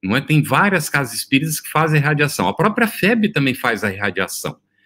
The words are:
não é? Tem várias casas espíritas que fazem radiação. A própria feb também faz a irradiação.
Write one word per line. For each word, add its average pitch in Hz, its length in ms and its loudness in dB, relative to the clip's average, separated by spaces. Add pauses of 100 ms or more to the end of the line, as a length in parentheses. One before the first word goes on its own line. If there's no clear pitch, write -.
não 98 140 0
é? 143 40 2
Tem 147 220 4
várias 165 460 2
casas 131 260 -2
espíritas 156 460 -2
que - 100 -14
fazem 156 300 2
radiação. 147 480 0
A - 60 -2
própria 214 320 0
feb 214 440 0
também 135 240 0
faz 113 300 -2
a 101 80 0
irradiação. 95 640 -4 (280)